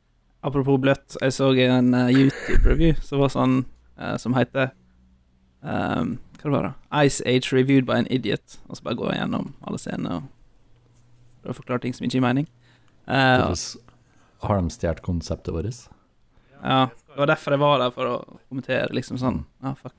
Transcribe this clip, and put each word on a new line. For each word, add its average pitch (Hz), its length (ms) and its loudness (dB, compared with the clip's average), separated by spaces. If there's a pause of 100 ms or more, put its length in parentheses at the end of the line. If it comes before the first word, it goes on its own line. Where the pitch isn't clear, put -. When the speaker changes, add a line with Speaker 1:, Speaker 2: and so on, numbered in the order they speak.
(440)
Speaker 1:
Apropos 139 360 2
bløtt, 135 420 0
jeg 131 100 0
så 135 260 2
en, 127 360 4
eh, 123 160 2
YouTube-review 135 920 4
som 139 160 -2
var 139 100 4
sånn, 127 360 2 (340)
eh, - 180 -4
som 117 160 -2
heter, 131 380 0 (920)
ehm, - 540 -4 (200)
hva - 60 -16
det 151 80 -4
var 117 120 0
da? 90 100 -8 (300)
Ice - 220 2
Age 127 280 0
Reviewed 131 320 4
by 117 140 0
an - 100 -2
Idiot. - 480 -4 (120)
Og - 80 -14
så - 60 -20
bare - 120 -6
går - 180 -4
jeg - 80 -4
gjennom - 320 -4 (100)
alle - 140 -8
scenene - 380 -6
og 147 80 -8 (1200)
prøver 123 100 -8
å - 100 -14
forklare 123 180 -6
ting 127 120 -6
som - 140 -10
ikke 120 120 -2
gir - 20 2
mening. 127 260 0 (600)
Eh, 131 300 4
Speaker 2:
Hvorfor 110 140 0
s-, - 260 -8 (640)
har 101 200 0
de 85 80 0
stjert - 320 -4
konseptet 85 520 -6
vårt? 85 340 -8 (760)
Speaker 1:
Ja, 131 240 0 (200)
det 139 100 -16
var 143 100 0
derfor 151 240 -2
jeg 139 80 2
var 143 200 4
der, 123 120 -2
for 127 140 -6
å - 340 -8 (100)
kommentere 131 420 -4
liksom 123 280 -6
sånn, 127 260 -2
Speaker 2:
Mm. - 0 - (180)
Speaker 1:
"Ja, 135 120 -6
fuck - 240 -18